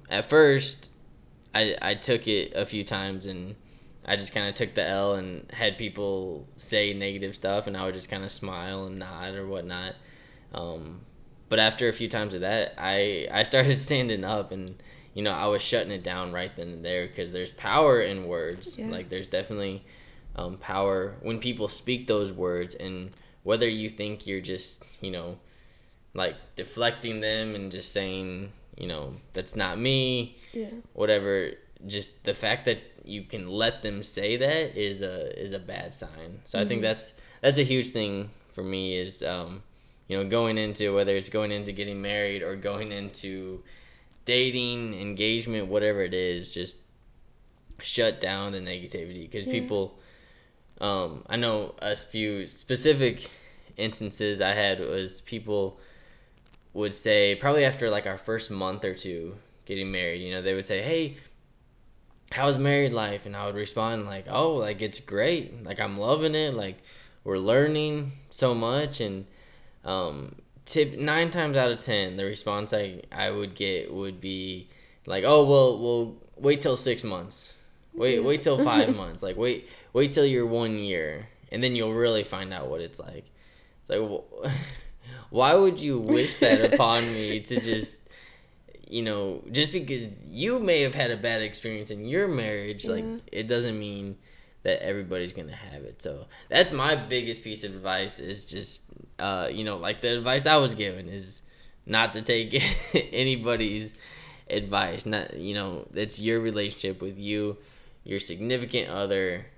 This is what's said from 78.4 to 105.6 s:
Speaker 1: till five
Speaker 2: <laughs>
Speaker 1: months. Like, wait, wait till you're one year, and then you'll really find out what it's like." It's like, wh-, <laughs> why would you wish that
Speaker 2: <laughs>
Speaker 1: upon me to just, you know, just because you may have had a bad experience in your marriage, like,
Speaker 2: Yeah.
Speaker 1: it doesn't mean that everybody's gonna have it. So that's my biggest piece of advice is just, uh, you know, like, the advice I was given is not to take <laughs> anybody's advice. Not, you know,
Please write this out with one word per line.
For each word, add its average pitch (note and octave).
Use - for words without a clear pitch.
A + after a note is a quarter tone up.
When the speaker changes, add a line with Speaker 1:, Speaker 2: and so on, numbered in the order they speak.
Speaker 1:
till C#3+
five C4
Speaker 2:
<laughs> -
Speaker 1:
months. E2+
Like, F#2+
wait, A#2+
wait C#3
till C#3+
you're B2
one A#2
year, F2+
and A2+
then B2+
you'll A2
really A2+
find F#2+
out D2+
what D#2
it's E2+
like." E2
It's -
like, G2+
wh-, G2+
<laughs> -
why B2+
would F#3+
you C#3+
wish -
that -
Speaker 2:
<laughs> -
Speaker 1:
upon A#2
me G#2+
to B2
just, A2
you A#2
know, G2+
just C#3+
because C3
you D#3
may F3+
have C3+
had C3+
a A2+
bad A2+
experience G#2+
in G#2
your F3
marriage, G#2+
like, -
Speaker 2:
Yeah. -
Speaker 1:
it A2
doesn't A#2+
mean G2+
that -
everybody's F#2
gonna D#2
have D2+
it. -
So C#2+
that's F3
my D3
biggest A#2
piece G#2+
of G2
advice F#2+
is G2
just, -
uh, F#2
you G2+
know, G#2
like, F#2
the A#2+
advice B2+
I D#3
was C3
given F#2+
is F#2+
not A2+
to A2
take A2+
<laughs> -
anybody's A2+
advice. G2
Not, G#2+
you F#2+
know, F#2